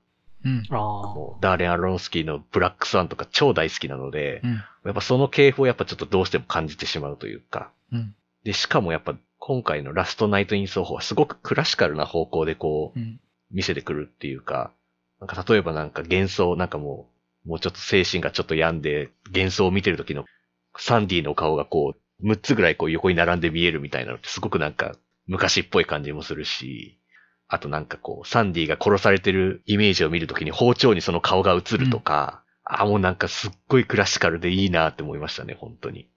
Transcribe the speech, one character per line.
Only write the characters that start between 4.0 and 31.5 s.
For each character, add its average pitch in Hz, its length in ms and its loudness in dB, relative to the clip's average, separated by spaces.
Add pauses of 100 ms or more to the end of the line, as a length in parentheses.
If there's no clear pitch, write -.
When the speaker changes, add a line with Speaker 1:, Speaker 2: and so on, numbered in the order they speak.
Speaker 3:
で、 71 320 -4
Speaker 1:
う 123 40 -4
ん。 120 40 0 (360)
Speaker 3:
や 101 60 -4
っ - 20 -8
ぱ 104 80 -2
そ 127 160 2
の 139 100 4
系 139 220 8
譜 135 120 0
を 131 40 6
や 120 80 4
っ - 20 -4
ぱ - 80 -2
ち - 80 -4
ょ - 20 -8
っ - 40 -10
と - 80 -6
ど 95 160 4
う 90 40 2
し - 40 -8
て 82 80 2
も - 80 -4
感 80 200 -2
じ 76 120 -10
て - 80 -8
し - 120 -4
ま 71 120 -6
う 71 80 -10
と - 80 -12
い 52 80 -10
う 57 60 -14
か。 - 300 -10 (220)
Speaker 1:
う 120 40 -2
ん。 110 180 -6 (300)
Speaker 3:
で、 104 100 -2
し - 120 -2
か 147 140 2
も 85 120 0
や 80 60 0
っ - 40 -8
ぱ 73 120 -6 (240)
今 - 240 -2
回 76 200 -2
の 69 100 -10
ラ 90 140 0
ス - 100 -8
ト 107 120 2
ナ 101 120 4
イ 98 60 0
ト・ - 80 -2
イ 98 80 0
ン・ 95 60 -4
ソ 95 140 -2
ー - 20 -4
ホ - 100 -6
は - 80 -8
す - 120 -6
ご 151 120 4
く - 160 -14
ク - 120 -4
ラ 151 120 0
シ - 100 -2
カ 92 100 4
ル 78 100 -2
な 76 100 -2
方 80 200 -2
向 80 200 -2
で 80 80 -2
こ 78 420 -2
う、 - 20 -4
Speaker 1:
う 117 40 -4
ん。 113 180 -10 (300)
Speaker 3:
見 92 120 -2
せ 92 120 -2
て 69 80 -6
く 80 100 -6
る 73 180 -4
っ - 80 -20
て 73 100 -8
い 67 80 -6
う - 40 -16
か、 69 320 -6 (480)
な 98 60 -12
ん - 20 -8
か 92 180 -8
例 110 120 6
え 95 40 4
ば 82 100 -4
な 78 120 -4
ん 76 60 -8
か 78 120 -8
幻 92 300 0
想、 87 240 2
な 90 80 0
ん 87 40 -2
か 73 100 -6
も 71 320 -10 (340)
う、 82 60 -10
も 82 60 -4
う 82 40 -12
ち - 60 -6
ょ 90 40 -2
っ - 20 -6
と - 80 -18
精 92 240 4
神 85 180 -2
が 78 80 -2
ち - 100 -2
ょ - 40 -2
っ - 20 -8
と 82 80 -2
病 82 240 2
ん - 20 -6
で、 73 300 -4 (160)
幻 92 300 0
想 98 100 4
を 90 40 4
見 95 120 2
て 98 80 2
る 80 80 0
時 - 160 -8
の 69 100 -8 (540)
サ 117 220 2
ン 104 60 0
デ 90 100 0
ィ 80 60 2
の 73 120 -2
顔 78 220 2
が 71 100 -2
こ 71 280 0
う、 - 320 -12
六 107 140 4
つ - 140 0
ぐ - 80 4
ら 82 80 6
い 76 60 0
こ 82 100 -2
う 80 40 0
横 - 200 2
に 87 60 2
並 85 200 4
ん 85 40 -2
で 85 100 0
見 85 140 -2
え 87 60 4
る 78 100 -4
み 71 100 -10
た 69 100 -4
い 62 60 -8
な 62 60 -8
の 58 60 -10
っ - 20 -20
て - 80 -14
す - 120 -8
ご - 80 -4
く 95 100 -2
な 76 120 -2
ん - 20 -8
か - 220 -6 (320)
昔 90 340 0
っ 85 40 -4
ぽ - 160 2
い - 40 2
感 76 200 -4
じ 71 80 -6
も 73 100 -10
す 78 120 -10
る 76 100 -8
し、 64 520 -10 (520)
あ 82 100 -2
と 73 100 -10
な 76 120 -4
ん 78 60 -10
か 80 120 -10
こ - 260 -12
う、 - 40 -14
サ 117 140 4
ン 95 100 0
デ 82 80 -2
ィ 78 80 0
が 76 120 0
殺 104 180 4
さ 101 120 4
れ 98 80 6
て 95 140 0
る 95 340 0
イ 104 100 2
メ 104 140 6
ー 90 40 2
ジ 85 100 2
を 78 60 2
見 85 100 0
る 78 80 -4
時 - 160 -6
に 76 80 -4
包 123 240 4
丁 117 180 6
に 85 60 2
そ - 100 -2
の 85 100 0
顔 95 220 4
が 92 120 4